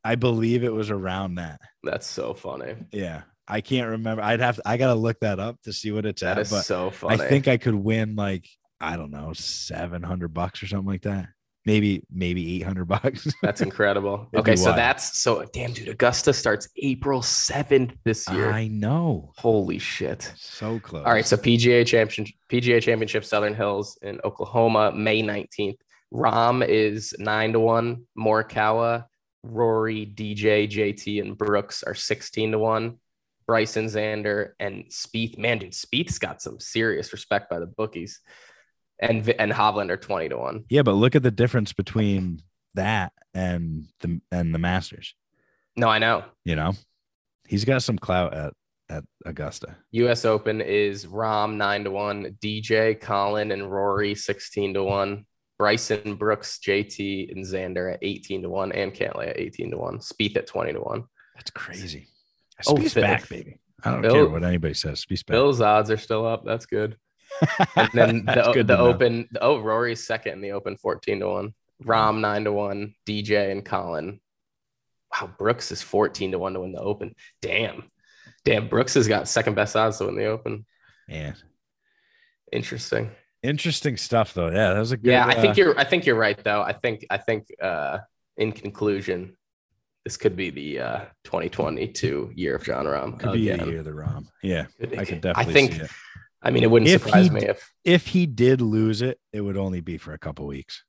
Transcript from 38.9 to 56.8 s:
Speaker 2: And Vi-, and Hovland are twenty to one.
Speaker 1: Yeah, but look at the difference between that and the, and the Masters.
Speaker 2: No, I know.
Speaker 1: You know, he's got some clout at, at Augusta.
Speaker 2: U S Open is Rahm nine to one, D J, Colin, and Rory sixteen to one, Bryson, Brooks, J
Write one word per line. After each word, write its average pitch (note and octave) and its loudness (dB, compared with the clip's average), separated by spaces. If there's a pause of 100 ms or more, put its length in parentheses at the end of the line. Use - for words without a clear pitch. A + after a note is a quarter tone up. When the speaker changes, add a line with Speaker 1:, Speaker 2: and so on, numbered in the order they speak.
Speaker 2:
And A2+ 0
Vi-, A2+ 2
and G#2+ 2
Hovland G#2 2
are F#2+ 0
twenty E2 -4
to B1 -4
one. C2 -8
Speaker 1:
Yeah, C#3+ 4
but A2 6
look A2+ 6
at C#3+ 6
the B2+ 6
difference A#2+ 0
between F#2+ 0 (340)
that G2 0 (220)
and E2+ -2 (140)
the, E2 -4 (100)
and E2+ 0
the E2 0
Masters. F2+ -4 (600)
Speaker 2:
No, A#2 2
I A2 4
know. A2 2 (220)
Speaker 1:
You E2+ 0
know, D#2 0 (760)
he's G2+ -2
got A#2+ 2
some A2 -2
clout F2+ 0
at, D2+ -6 (360)
at D2+ -10 (220)
Augusta. - -10 (160)
Speaker 2:
U A#2 2
S A#2+ 0
Open A2 2
is G2+ 0
Rahm G#2+ -2
nine G2+ 0
to G2 -4
one, G2+ -6
D G#2+ -6
J, A2 2
Colin, G#2 -2
and G2 -6
Rory G2+ 0
sixteen G2+ -4
to G2 0
one, G2 -2 (320)
Bryson, G#2 0
Brooks, G#2 -4
J G2+ 0